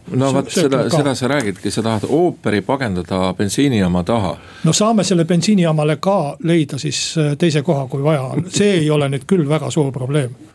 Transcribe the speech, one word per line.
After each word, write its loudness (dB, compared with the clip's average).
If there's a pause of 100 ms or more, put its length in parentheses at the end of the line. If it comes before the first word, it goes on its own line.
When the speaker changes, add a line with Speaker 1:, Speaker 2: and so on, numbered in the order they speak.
Speaker 1:
No 0
Speaker 2:
sõ-, 0
Speaker 1:
vaat 0
seda, 2
Speaker 2:
sööknud 0
ka. 2
Speaker 1:
seda 2
sa -4
räägidki, -2
sa -2
tahad 0
ooperi 0
pagendada -2
bensiinijaama 0
taha. -2 (260)
Speaker 2:
No 4
saame 2
selle 2
bensiinijaamale 2
ka -2
leida 0
siis, -6
äh, 0
teise 2
koha, 0
kui -6
vaja 2
on. -4
See 2 (100)
ei 2
ole 2
nüüd -4
küll 2
väga 0
suur 0
probleem. -2 (260)